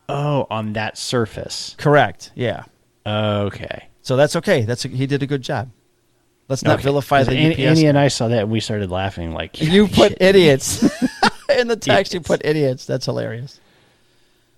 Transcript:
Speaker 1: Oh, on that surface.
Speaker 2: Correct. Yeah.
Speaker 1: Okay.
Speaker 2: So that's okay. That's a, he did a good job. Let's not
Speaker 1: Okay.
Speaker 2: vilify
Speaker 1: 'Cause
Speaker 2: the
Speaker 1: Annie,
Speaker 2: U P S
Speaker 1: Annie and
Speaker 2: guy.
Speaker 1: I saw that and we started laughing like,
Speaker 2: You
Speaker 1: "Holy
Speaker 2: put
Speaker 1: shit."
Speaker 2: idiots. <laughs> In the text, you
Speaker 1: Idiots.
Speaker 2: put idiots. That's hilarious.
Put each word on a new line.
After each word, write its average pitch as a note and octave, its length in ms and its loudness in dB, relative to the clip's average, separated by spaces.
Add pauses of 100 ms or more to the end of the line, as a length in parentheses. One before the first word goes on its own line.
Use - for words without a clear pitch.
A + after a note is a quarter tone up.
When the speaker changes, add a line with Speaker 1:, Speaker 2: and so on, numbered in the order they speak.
Speaker 1:
Oh, C#3+ 420 -2
on G#2+ 240 -6
that G#2+ 240 -6
surface. - 800 -6
Speaker 2:
Correct. C#3+ 560 2
Yeah. G#2 300 -6 (420)
Speaker 1:
Okay. G#2 840 -4 (140)
Speaker 2:
So C3 140 -2
that's C#3+ 200 2
okay. E3+ 260 0
That's A#2 220 -4
a, C3+ 40 -8
he B2+ 180 -4
did C3+ 160 -2
a C#3+ 40 -4
good C#3 160 -4
job. C3 280 -6 (760)
Let's C3 160 -4
not D3+ 120 2
Speaker 1:
Okay. A#2+ 80 -2
Speaker 2:
vilify C#3 380 2
Speaker 1:
'Cause B2+ 80 2
Speaker 2:
the B2+ 100 0
Speaker 1:
Annie, D#3 120 4
Speaker 2:
U E3 60 -2
P C3+ 100 -2
S D#3+ 120 4
Speaker 1:
Annie D#3 80 6
and C#3+ 100 4
Speaker 2:
guy. C#3+ 80 4
Speaker 1:
I C#3 40 4
saw B2+ 200 -2
that A#2 140 0
and G#2 80 -2
we A2 100 0
started G#2 300 -6
laughing F2+ 420 -6
like, D#2+ 300 -8
Speaker 2:
You F#3 240 4
Speaker 1:
"Holy F3+ 100 -2
Speaker 2:
put A3 160 6
Speaker 1:
shit." - 100 -2
Speaker 2:
idiots. F3+ 600 4
<laughs> - 760 0
In A#3+ 100 0
the A#3 80 0
text, G3+ 360 0
you F#3 60 -6
Speaker 1:
Idiots. D#3 100 -10
Speaker 2:
put F3 160 -2
idiots. C#3+ 420 0
That's C3 200 -4
hilarious. A#2+ 540 -8 (960)